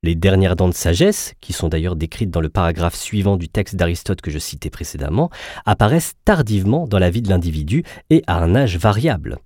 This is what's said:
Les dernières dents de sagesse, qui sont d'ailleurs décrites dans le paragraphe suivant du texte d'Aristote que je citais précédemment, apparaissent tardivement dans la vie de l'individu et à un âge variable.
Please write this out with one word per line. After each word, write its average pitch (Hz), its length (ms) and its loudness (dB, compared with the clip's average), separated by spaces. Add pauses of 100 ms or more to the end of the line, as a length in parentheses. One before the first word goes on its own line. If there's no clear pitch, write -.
Les 82 120 0
dernières 92 400 4
dents 92 140 2
de 87 40 -2
sagesse, 92 680 0
qui - 120 -10
sont - 140 -4
d'ailleurs 82 280 -2
décrites 82 360 -4
dans 82 80 -2
le 80 100 0
paragraphe 85 460 0
suivant 101 400 0
du 85 140 -4
texte - 260 -4
d'Aristote 87 460 -2
que 80 100 -8
je 76 80 -4
citais - 300 -10
précédemment, 78 600 -4 (360)
apparaissent 110 480 2 (100)
tardivement 123 640 2
dans 104 120 2
la 90 100 4
vie 104 120 -2
de 104 80 -2
l'individu 87 540 0 (260)
et 156 160 6
à 85 120 0
un 85 180 2
âge 117 220 2
variable. 104 680 0